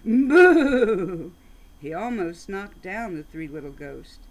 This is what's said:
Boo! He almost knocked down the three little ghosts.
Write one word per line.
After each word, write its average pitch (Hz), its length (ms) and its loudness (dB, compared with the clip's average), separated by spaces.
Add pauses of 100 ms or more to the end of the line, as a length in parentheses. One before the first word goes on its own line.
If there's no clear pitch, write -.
Boo! 247 1300 4 (480)
He 147 140 -12
almost 185 540 -8
knocked 196 340 -14
down 208 340 -10
the 151 60 -12
three 156 260 -16
little 143 240 -14
ghosts. 139 580 -20